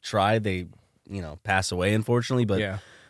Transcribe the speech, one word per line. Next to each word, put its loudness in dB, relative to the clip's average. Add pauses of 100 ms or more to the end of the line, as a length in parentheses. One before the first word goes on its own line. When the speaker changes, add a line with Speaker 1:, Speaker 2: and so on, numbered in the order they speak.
Speaker 1:
try, 2
they, -4 (440)
you -8
know, -12
pass 0
away, 2
unfortunately. 0
But 0
Speaker 2:
Yeah. -4 (320)